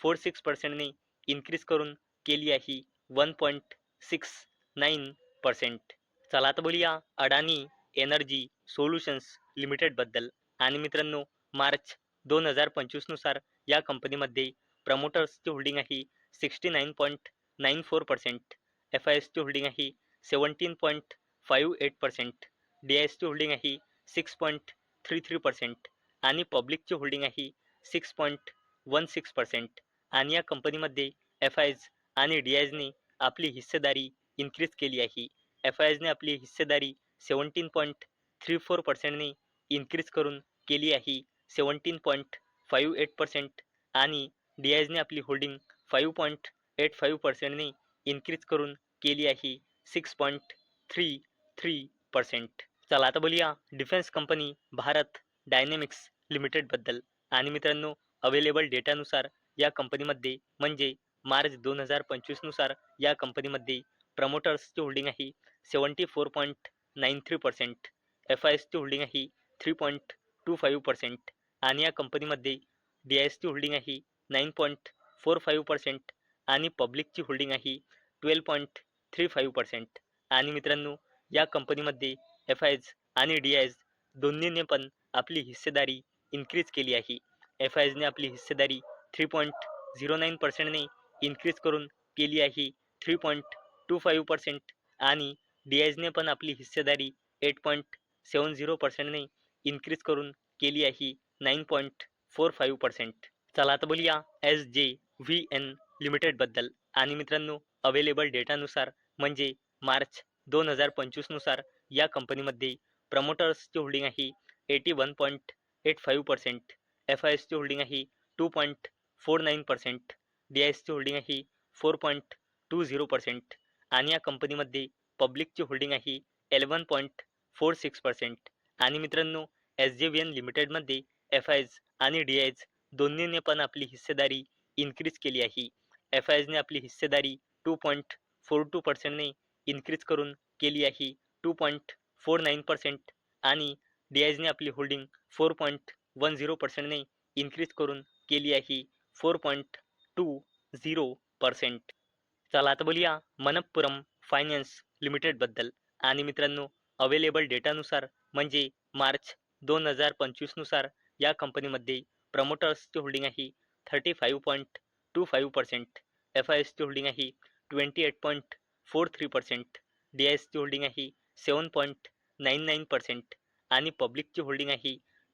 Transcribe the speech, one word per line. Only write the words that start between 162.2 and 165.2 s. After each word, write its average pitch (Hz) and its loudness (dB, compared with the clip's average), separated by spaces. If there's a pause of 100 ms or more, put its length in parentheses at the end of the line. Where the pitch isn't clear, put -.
प्रमोटर्सची 151 0
होल्डिंग 139 -2
आहे 131 -6 (380)
थर्टी 135 0
फाईव्ह 131 0
पॉइंट 139 -4 (380)
टू 175 4